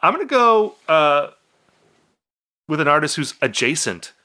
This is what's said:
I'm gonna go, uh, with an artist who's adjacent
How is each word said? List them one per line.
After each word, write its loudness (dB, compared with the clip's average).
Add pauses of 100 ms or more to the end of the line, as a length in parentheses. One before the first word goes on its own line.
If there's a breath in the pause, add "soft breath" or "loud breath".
I'm 4
gonna -4
go, 2 (140)
uh, 2 (1400)
with -2
an 2
artist 2
who's -6
adjacent -4 (140)